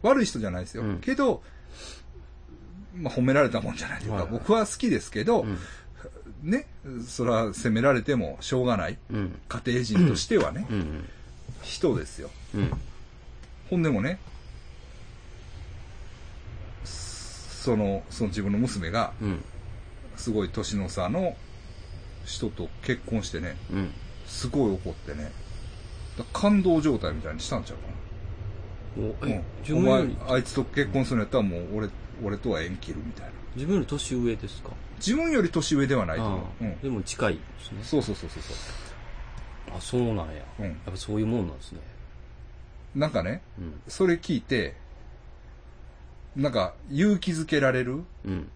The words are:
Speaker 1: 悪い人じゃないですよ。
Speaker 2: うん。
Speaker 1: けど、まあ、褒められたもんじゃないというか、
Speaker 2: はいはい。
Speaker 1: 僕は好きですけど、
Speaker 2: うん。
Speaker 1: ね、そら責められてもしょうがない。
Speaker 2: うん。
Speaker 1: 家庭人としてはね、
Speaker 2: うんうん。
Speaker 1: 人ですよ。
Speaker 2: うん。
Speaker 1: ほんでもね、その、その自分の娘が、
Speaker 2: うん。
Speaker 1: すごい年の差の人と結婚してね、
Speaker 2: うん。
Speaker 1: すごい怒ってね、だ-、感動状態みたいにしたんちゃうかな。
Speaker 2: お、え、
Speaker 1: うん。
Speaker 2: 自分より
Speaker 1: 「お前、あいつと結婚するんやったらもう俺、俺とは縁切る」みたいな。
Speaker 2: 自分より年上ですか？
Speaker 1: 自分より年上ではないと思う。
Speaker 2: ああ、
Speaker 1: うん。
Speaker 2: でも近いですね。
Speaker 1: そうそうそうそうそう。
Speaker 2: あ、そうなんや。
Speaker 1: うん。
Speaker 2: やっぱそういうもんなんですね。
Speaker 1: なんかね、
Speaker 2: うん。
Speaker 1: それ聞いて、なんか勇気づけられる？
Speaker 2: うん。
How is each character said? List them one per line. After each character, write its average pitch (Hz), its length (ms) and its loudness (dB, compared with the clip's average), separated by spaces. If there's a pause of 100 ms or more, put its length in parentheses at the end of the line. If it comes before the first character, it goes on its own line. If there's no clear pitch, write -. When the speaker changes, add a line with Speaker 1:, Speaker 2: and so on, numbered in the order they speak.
Speaker 1:
悪 262 200 8
い 196 40 4
人 - 120 -2
じ 107 80 0
ゃ 92 40 0
な 90 80 -2
い 90 60 -4
で - 40 -10
す - 80 -10
よ。 113 60 -2
Speaker 2:
う 101 100 2
ん。 87 80 -2
Speaker 1:
け 262 140 0
ど、 269 280 4 (1500)
ま 170 160 -2
あ、 - 40 -8
褒 123 80 4
め 131 100 6
ら 143 100 10
れ 123 80 6
た 113 100 2
も 110 120 -2
ん - 40 -6
じ - 80 -4
ゃ - 40 -6
な - 80 -4
い - 40 -8
と - 40 -8
い 110 40 -4
う - 20 -2
か、 107 60 0
Speaker 2:
は - 60 2
い - 20 2
は - 40 -2
い。 107 40 -4
Speaker 1:
僕 117 200 2
は 220 140 6
好 - 100 -6
き 240 140 2
で 123 100 4
す - 100 -10
け 107 140 0
ど、 226 180 6
Speaker 2:
う 113 40 0
ん。 95 120 0 (840)
Speaker 1:
ね、 202 240 2 (420)
そ 123 160 -2
ら 113 300 4
責 - 160 2
め 110 100 6
ら 135 140 8
れ 117 80 4
て 143 140 4
も 76 240 0
し - 120 -2
ょ 127 120 4
う - 20 4
が 117 100 6
な 85 120 2
い。 120 100 -4 (120)
Speaker 2:
う 113 60 -2
ん。 95 320 -2
Speaker 1:
家 - 160 -4
庭 123 180 4
人 120 260 8
と 113 80 4
し - 100 0
て 226 100 4
は 78 160 6
ね、 190 180 -2
Speaker 2:
う 110 40 2
ん - 20 2
う 95 40 2
ん。 78 280 -4 (540)
Speaker 1:
人 135 340 2
で 78 80 0
す - 140 -10
よ。 71 120 -8 (240)
Speaker 2:
う 104 40 0
ん。 90 120 4 (1000)
Speaker 1:
ほ 180 80 4
ん 165 40 6
で 160 60 6
も 107 140 4
ね、 170 160 0 (2750)
そ - 920 -4
の、 98 340 2
そ - 140 0
の 104 40 2
自 98 140 0
分 101 100 2
の 101 60 4
娘 101 320 2
が、 113 320 2
Speaker 2:
う - 40 -4
ん。 87 160 0 (720)
Speaker 1:
す - 140 -4
ご 104 140 2
い 85 60 -2
年 107 240 -2
の 95 160 0
差 90 180 0
の 170 260 2 (920)
人 - 240 -2
と 85 180 -6 (140)
結 127 240 0
婚 110 160 0
し - 80 -4
て 82 100 -4
ね、 82 160 -6 (160)
Speaker 2:
う 92 40 0
ん。 95 140 0 (360)
Speaker 1:
す - 220 -4
ご 131 200 4
い 98 60 4
怒 90 160 -4
っ - 40 -6
て 73 200 -8
ね、 76 180 -6 (840)
だ-、 - 140 -4
感 202 300 8
動 170 200 8
状 147 160 6
態 76 160 0
み 78 80 -4
た 80 80 -4
い 76 40 -4
に - 60 -6
し - 80 -6
た 127 100 0
ん - 60 -2
ち - 80 -8
ゃ - 20 -8
う - 40 -8
か - 1200 -6
な。 107 80 0 (180)
Speaker 2:
お、 - 20 2
え、 107 80 2
Speaker 1:
う - 40 -2
ん。 82 40 -4 (180)
Speaker 2:
自 147 120 0
分 175 100 6
よ 127 220 8
り 117 160 0
Speaker 1:
「お - 40 -8
前、 127 80 4
あ 131 40 8
い 123 60 4
つ - 100 -6
と 135 100 4
結 131 280 2
婚 131 120 4
す 117 80 -2
る 123 40 4
ん 110 40 6
や 104 60 2
っ - 20 -10
た 131 100 4
ら 107 40 6
も 90 160 2
う 87 200 -2
俺、 107 100 0 (340)
俺 104 140 0
と 113 140 -2
は 82 120 2
縁 90 140 -4
切 - 160 -8
る」 76 120 -4
み - 80 -6
た - 100 -10
い - 40 -8
な。 - 60 -10 (240)
Speaker 2:
自 135 100 -2
分 196 100 4
よ 175 40 6
り 123 60 0
年 139 280 -2
上 120 220 2
で 107 120 -6
す - 140 -10
か？ - 80 -10 (280)
Speaker 1:
自 233 180 2
分 330 160 4
よ 247 100 8
り 165 80 4
年 156 240 2
上 139 120 6
で 135 80 4
は 104 120 4
な 80 80 0
い 82 40 0
と 113 60 2
思 98 120 2
う。 - 20 0
Speaker 2:
あ 90 40 -2
あ、 90 40 -6 (140)
Speaker 1:
う 113 40 0
ん。 87 160 -2
Speaker 2:
で 139 80 -2
も 110 140 0
近 - 280 2
い - 40 2
で - 60 -6 (240)
す - 80 -10
ね。 104 100 -8
Speaker 1:
そ 151 160 2
う - 40 6
そ 107 100 0
う - 20 0
そ 85 120 -8
う 82 40 -6
そ - 80 -10
う - 40 -8
そ - 100 -8
う。 - 1200 -8
Speaker 2:
あ、 90 40 -4
そ - 180 0
う 117 160 4
な 87 100 0
ん 78 100 -6
や。 73 100 -10 (160)
Speaker 1:
う - 20 -2
ん。 - 40 -2
Speaker 2:
や 87 40 -2
っ 90 220 -8
ぱ 90 40 -6
そ 104 200 -2
う 107 40 4
い 110 40 4
う - 20 2
も 113 160 2
ん 87 60 0
な 71 60 -6
ん - 20 -10
で - 60 -12
す - 100 -12
ね。 - 80 -10 (1120)
Speaker 1:
な 147 140 2
ん - 20 0
か 92 140 0
ね、 113 180 -2 (160)
Speaker 2:
う 92 40 -8
ん。 78 260 -8
Speaker 1:
そ - 180 4
れ 170 80 8
聞 170 220 0
い - 40 2
て、 87 360 0 (1600)
な 139 140 4
ん - 20 -8
か 95 220 2 (160)
勇 185 280 6
気 180 140 0
づ 160 120 0
け 156 140 4
ら 131 140 6
れ 127 100 4
る？ 131 220 -2 (200)
Speaker 2:
う 104 60 -4
ん。 87 260 -2